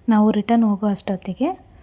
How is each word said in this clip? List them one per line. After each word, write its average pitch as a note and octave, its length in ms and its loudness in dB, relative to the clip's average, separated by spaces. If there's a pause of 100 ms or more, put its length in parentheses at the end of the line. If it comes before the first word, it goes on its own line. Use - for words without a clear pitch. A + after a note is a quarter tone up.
ನಾವು G#3+ 220 4
ರಿಟರ್ನ್ A3+ 340 0
ಹೋಗೋ G#3 220 0
ಅಷ್ಟೊತ್ತಿಗೆ, G3 640 -4 (340)